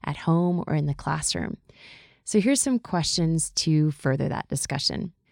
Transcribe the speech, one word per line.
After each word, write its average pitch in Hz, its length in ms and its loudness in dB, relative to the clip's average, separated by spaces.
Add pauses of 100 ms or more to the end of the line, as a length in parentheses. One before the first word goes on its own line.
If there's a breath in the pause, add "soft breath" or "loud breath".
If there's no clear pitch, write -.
at 147 120 -4
home 175 500 2
or - 80 0
in 147 100 2
the 143 80 0
classroom. - 640 -4 (640 loud breath)
So - 160 2
here's 262 220 4
some 254 180 0
questions 165 760 0
to 156 360 4
further 135 380 -2
that - 180 -6
discussion. - 640 -4 (180)